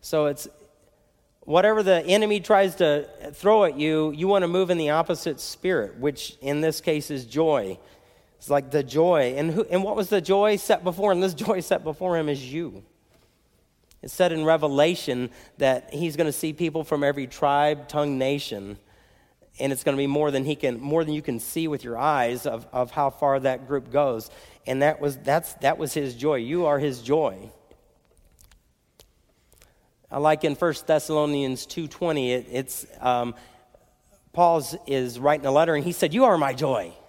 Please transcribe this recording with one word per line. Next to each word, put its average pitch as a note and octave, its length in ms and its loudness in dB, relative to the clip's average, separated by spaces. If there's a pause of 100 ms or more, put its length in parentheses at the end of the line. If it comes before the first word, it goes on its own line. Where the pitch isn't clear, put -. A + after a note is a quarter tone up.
So D3+ 260 0
it's C#3+ 220 -6 (920)
whatever G#3 420 4
the F#3 240 4
enemy G#3 340 2
tries G3 360 4
to D3 300 2 (280)
throw G#3 300 4
at C#3+ 140 0
you, D#3 340 2
you D#3 160 -2
want G3 160 4
to E3+ 40 0
move F3 220 0
in F3 80 2
the D#3 120 0
opposite D#3+ 500 -2
spirit, C#3+ 580 -4
which C#3 420 -6
in C#3+ 220 -2
this D#3 180 0
case D3+ 300 -2
is C3+ 160 -8
joy. A#2+ 520 0 (600)
It's - 100 -18
like C#3 220 0
the D3 120 0
joy. C#3 540 2
And D#3 140 -2
who, F#3+ 140 -2
and F#3 200 -2
what G#3 100 -4
was G3 140 -4
the G3+ 140 0
joy G3+ 340 2
set F3+ 280 0
before F#3 280 0
him? F3 80 2
This F#3 140 0
<laughs> G3+ 140 -8
joy F#3+ 120 0
set - 240 -2
before E3+ 320 -4
him D#3 140 -2
is C#3 200 -4
you. C3+ 320 -10 (1200)
It - 40 -14
said F3+ 200 2
in D#3+ 140 -2
Revelation D3 880 2 (280)
that C3 340 0
he's D3+ 220 -4
gonna D3+ 160 0
see D#3 220 -4
people D#3 320 -4
from D3 180 -2
every C#3 240 0
tribe, C#3+ 640 0
tongue, D3 300 -2
nation, A2 600 -4 (800)
and F3+ 140 -2
it's B2+ 100 -6
gonna C#3 140 0
be C#3 100 0
more D3 240 0
than C3+ 140 -2
he D3 100 -2
can, B2+ 240 -4
more C#3+ 240 -2
than D3+ 100 -4
you D3+ 100 -6
can A#2 180 -6
see E3 260 -6
with D3 160 -6
your A#2 160 -8
eyes B2+ 480 0
of, A#2 260 -8
of B2 200 -2
how C#3+ 180 0
far C#3 300 0
that C3 260 -2
group C3 240 -4
goes. C3 400 0 (340)
And C3 180 0
that D3+ 180 2
was, C#3+ 180 -2
that's, D#3+ 360 -2
that D3 220 0
was D#3 160 -6
his C#3 220 -4
joy. C#3 220 0
You D3 300 -2
are D3 120 2
his C3+ 240 -4
joy. A2+ 480 -2 (2500)
I - 100 -6
like D3+ 260 2
in D3 100 2
First D#3+ 320 -2
Thessalonians D3 800 0
two D#3+ 220 -8
twenty, D3 440 -2
it, B2 160 -4
it's, C3 380 -8 (140)
um, A#2+ 340 0 (960)
Paul's E3+ 440 2 (100)
is B2 320 -2
writing C#3+ 280 2
a C3+ 40 0
letter, D#3 240 4
and D3 80 0
he F3 80 -2
said, E3 240 0
"You B3+ 120 6
are G3 120 6
my C#3 140 2
joy." B2+ 400 -2 (160)